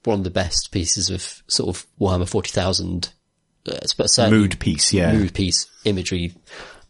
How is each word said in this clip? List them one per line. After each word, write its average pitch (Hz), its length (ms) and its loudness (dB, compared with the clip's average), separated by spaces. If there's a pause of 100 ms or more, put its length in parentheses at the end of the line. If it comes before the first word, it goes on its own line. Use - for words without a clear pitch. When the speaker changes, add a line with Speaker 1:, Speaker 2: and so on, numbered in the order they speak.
Speaker 1:
one 107 140 2
of 95 60 -2
the 90 60 -4
best - 400 -2
pieces 90 380 -2
of - 400 -8
sort - 260 -2
of - 120 -14 (120)
Warhammer 92 300 2
forty 98 220 -2
thousand, 90 600 -2 (560)
uh, - 120 -8 (180)
but - 140 0
certainly 110 280 6
Speaker 2:
Mood 101 200 2
piece, - 340 0
yeah. 92 200 4
Speaker 1:
mood 104 200 2
piece, 92 340 -2 (180)
imagery, 90 500 -2 (560)